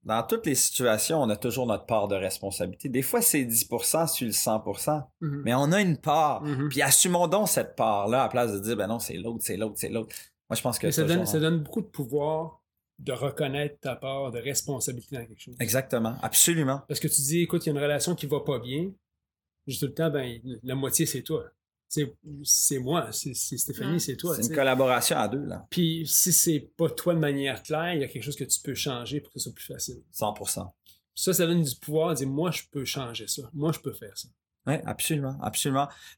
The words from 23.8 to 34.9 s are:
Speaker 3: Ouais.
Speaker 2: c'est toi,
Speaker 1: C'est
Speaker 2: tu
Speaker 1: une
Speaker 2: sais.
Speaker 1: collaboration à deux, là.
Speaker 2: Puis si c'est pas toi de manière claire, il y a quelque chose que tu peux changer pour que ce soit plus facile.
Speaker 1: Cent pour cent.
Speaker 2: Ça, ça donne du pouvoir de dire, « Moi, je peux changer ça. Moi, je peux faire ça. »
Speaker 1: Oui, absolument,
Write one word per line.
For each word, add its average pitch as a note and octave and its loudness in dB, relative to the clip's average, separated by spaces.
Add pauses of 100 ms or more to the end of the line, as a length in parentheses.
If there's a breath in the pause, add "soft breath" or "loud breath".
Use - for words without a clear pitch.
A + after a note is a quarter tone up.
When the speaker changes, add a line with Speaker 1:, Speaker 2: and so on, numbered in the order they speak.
Speaker 3:
Ouais. E3+ 2
Speaker 2:
c'est C3+ -2
toi, C3 -4
Speaker 1:
C'est - -2
Speaker 2:
tu A#2 0
Speaker 1:
une D#3+ -2
Speaker 2:
sais. - -2
Speaker 1:
collaboration C3 4
à G#2+ 2
deux, C3+ -2
là. F#2 -10
Speaker 2:
Puis D#3+ 0
si - 4
c'est D#3 2
pas E3 2
toi F3 0
de E3 4
manière C#3 0
claire, D#3+ -2
il D3+ 2
y C3+ 0
a - -10
quelque A#2+ -10
chose C#3 -8
que C3 -4
tu - 0
peux C3+ -6
changer B2+ -4
pour - -12
que B2+ -12
ce B2 -6
soit - -14
plus - -16
facile. - -8 (120)
Speaker 1:
Cent G#2+ -2
pour G2+ -8
cent. F#2 -6 (420 soft breath)
Speaker 2:
Ça, - 0
ça F3 4
donne E3+ 4
du B2+ -2
pouvoir D#3 0
de D#3 0
dire, « C3+ -2
Moi, D#3 0
je - -4 (100)
peux C3+ -4
changer A#2 -6
ça. - -6 (120)
Moi, D3+ 0
je - -6
peux C3+ -8
faire - -14
ça. » - -14 (380)
Speaker 1:
Oui, C#3+ 2 (100)
absolument, C#3 -2